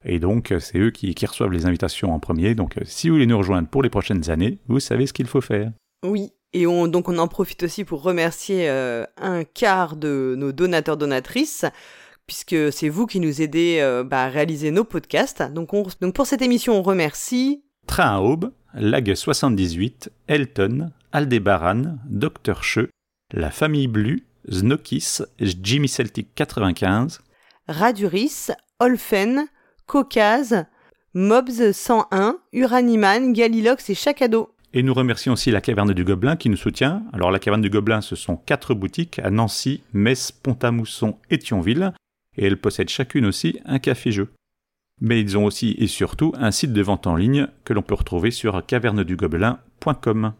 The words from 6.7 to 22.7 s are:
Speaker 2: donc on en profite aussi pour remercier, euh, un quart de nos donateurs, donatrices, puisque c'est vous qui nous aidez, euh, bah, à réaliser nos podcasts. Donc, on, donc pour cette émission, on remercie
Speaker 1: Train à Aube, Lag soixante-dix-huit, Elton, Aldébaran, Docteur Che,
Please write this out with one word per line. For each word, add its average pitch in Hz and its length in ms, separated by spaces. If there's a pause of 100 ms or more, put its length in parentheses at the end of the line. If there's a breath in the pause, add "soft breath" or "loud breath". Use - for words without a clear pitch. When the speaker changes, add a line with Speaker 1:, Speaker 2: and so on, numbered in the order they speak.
Speaker 2:
donc 175 220
on 175 80
en 170 100
profite - 360
aussi 175 200
pour 147 200
remercier, 175 680
euh, 127 360 (120)
un 175 260
quart 185 520
de 139 420
nos 139 140
donateurs, 160 460
donatrices, 147 680 (600 loud breath)
puisque 151 460
c'est 151 160
vous 190 160
qui 196 140
nous 156 240
aidez, 165 380
euh, 127 220
bah, 131 200
à 131 60
réaliser 151 420
nos 196 120
podcasts. 175 600 (100)
Donc, 165 220
on, 202 100 (160)
donc 185 140
pour 277 100
cette 262 160
émission, 247 380
on - 20
remercie 196 800 (240)
Speaker 1:
Train 127 300
à 98 40
Aube, 165 320 (220)
Lag 110 400
soixante-dix-huit, 98 1000 (160)
Elton, 143 600 (220)
Aldébaran, 117 840 (120)
Docteur 104 540
Che, - 260 (420)